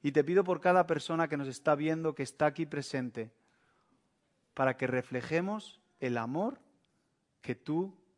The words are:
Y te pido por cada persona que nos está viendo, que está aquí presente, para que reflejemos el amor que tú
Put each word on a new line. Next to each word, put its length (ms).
Y 80
te 140
pido 180
por 180
cada 240
persona 440
que 80
nos 100
está 300
viendo, 360
que 120
está 220
aquí 200
presente, 640
para 240
que 120
reflejemos 920
el 180
amor 400
que 140
tú 420